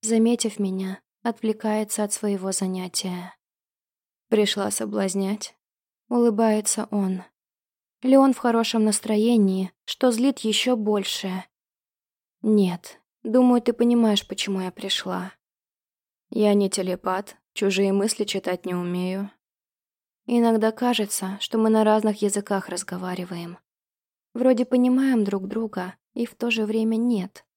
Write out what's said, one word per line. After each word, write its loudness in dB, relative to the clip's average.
Заметив 0
меня, -6
отвлекается -4
от -6
своего -4
занятия. -6
«Пришла 2
соблазнять?» — -4
улыбается 2
он. -2
Леон 6
в -2
хорошем 2
настроении, 2
что 0
злит 0
ещё 0
больше. -4
«Нет, 0
думаю, 4
ты 0
понимаешь, 2
почему -4
я -6
пришла». -8
«Я 2
не 2
телепат, -4
чужие 0
мысли 0
читать -6
не -4
умею». -4
Иногда 2
кажется, -4
что -6
мы 2
на 4
разных 2
языках -2
разговариваем. -10
Вроде 4
понимаем 2
друг -4
друга, -6
и -4
в -18
то -4
же 0
время 0
нет. -2